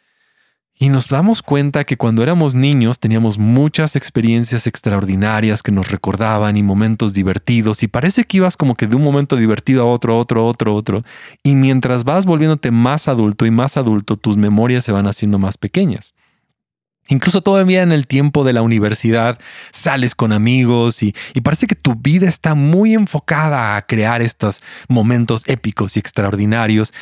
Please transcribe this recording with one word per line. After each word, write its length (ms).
Y 100
nos 180
damos 340
cuenta 440
que 120
cuando 240
éramos 320
niños 460
teníamos 400
muchas 560
experiencias 720
extraordinarias 960
que 80
nos 180
recordaban 640
y 60
momentos 520
divertidos, 680
y 60
parece 380
que 120
ibas 200
como 180
que 100
de 100
un 80
momento 340
divertido 440
a 40
otro, 340
otro, 260
otro, 300
otro. 280
Y 140
mientras 480
vas 240
volviéndote 420
más 380
adulto 400
y 40
más 240
adulto, 420
tus 200
memorias 460
se 80
van 160
haciendo 320
más 180
pequeñas. 560
Incluso 320
todavía 400
en 120
el 120
tiempo 380
de 100
la 80
universidad 800
sales 420
con 200
amigos 680
y, 140
y 80
parece 240
que 100
tu 200
vida 320
está 260
muy 400
enfocada 840
a 40
crear 400
estos 400
momentos 580
épicos 480
y 40
extraordinarios. 1040